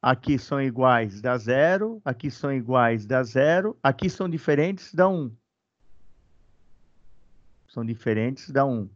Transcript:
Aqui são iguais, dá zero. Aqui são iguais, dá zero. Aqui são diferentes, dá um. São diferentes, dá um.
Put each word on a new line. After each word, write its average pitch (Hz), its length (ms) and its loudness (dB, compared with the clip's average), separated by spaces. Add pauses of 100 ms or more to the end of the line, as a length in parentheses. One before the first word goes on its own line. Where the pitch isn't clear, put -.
Aqui 131 360 0
são 139 240 -4
iguais, 120 600 2
dá 127 180 0
zero. 175 640 0
Aqui 139 240 -6
são 139 240 -6
iguais, 117 540 2
dá 131 160 0
zero. 151 580 0
Aqui 139 300 0
são 185 180 -6
diferentes, 160 640 -2
dá 180 160 4
um. 156 240 -4 (2250)
São 117 160 -8
diferentes, 113 680 -4
dá 139 160 2
um. 113 300 -4